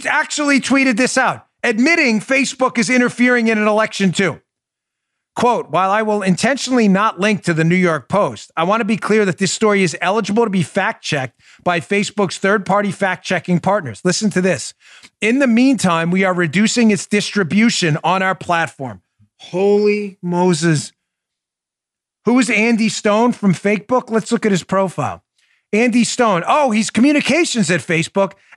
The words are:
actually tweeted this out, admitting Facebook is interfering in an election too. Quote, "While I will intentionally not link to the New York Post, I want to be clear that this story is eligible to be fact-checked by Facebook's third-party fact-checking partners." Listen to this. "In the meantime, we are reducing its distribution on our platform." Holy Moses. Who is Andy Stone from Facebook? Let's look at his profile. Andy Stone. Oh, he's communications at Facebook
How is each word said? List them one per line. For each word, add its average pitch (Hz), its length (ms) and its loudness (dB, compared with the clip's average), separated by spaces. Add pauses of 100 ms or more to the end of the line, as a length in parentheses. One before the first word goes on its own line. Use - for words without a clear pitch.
actually 285 540 0
tweeted 262 360 0
this 247 200 0
out, 185 300 -2 (160)
admitting 240 560 2
Facebook 262 580 -2
is 214 100 0
interfering 240 600 2
in 226 100 2
an 208 100 0
election 214 440 0
too. 160 280 -2 (960)
Quote, 220 360 -2
"While 180 180 0
I 214 140 0
will 208 180 -2
intentionally 233 680 0
not 196 320 2
link 208 260 0
to 170 100 0
the 160 80 0
New 165 120 2
York 170 320 0
Post, 165 480 -2
I 165 80 -2
want 208 180 0
to 220 40 -6
be 208 100 -2
clear 208 300 0
that 185 140 -2
this 190 120 -2
story 208 300 0
is 170 180 -2
eligible 208 440 0
to 220 80 -2
be 185 100 0
fact-checked 160 800 -6 (220)
by 175 160 0
Facebook's 202 580 -4
third-party 202 540 0
fact-checking 180 680 -2
partners." 185 440 -4
Listen 185 260 -2
to 185 120 -2
this. 180 340 -2 (440)
"In 233 200 0
the 277 80 2
meantime, 196 640 2
we 190 120 2
are 185 120 2
reducing 202 560 2
its - 160 -2
distribution 196 960 0
on 185 180 0
our 190 140 0
platform." 147 640 -4 (380)
Holy 202 840 0
Moses. 175 680 0 (1300)
Who 240 120 2
is 254 140 2
Andy 220 360 2
Stone 220 460 0
from 190 220 0
Facebook? 220 560 -2
Let's 220 200 -2
look 226 140 0
at 208 60 2
his 175 120 0
profile. 151 600 -4 (500)
Andy 233 300 2
Stone. 202 420 0
Oh, 277 260 2
he's 214 200 -2
communications 262 800 2
at 175 80 0
Facebook 175 540 -2 (220)